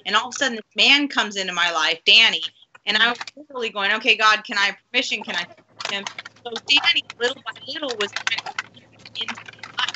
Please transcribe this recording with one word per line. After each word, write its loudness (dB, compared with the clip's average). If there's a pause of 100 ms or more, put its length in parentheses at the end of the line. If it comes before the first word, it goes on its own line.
And 2
all 0
of -12
a -8
sudden, 0
this -10 (120)
man 6
comes -2
into -2
my 2
life, 0
Danny. 6 (440)
And 0
I 4
was -6 (180)
literally -8
going, 0
"Okay, 2
God, 4
can -6
I 4
have -2 (140)
permission? -4
Can -8
I -4
talk -20
to -6
him?" -6 (400)
So -12 (180)
Danny, 2 (160)
little -2
by -10 (160)
little, -6
was -2
kind -8
of -12 (640)
into -8 (440)
my -2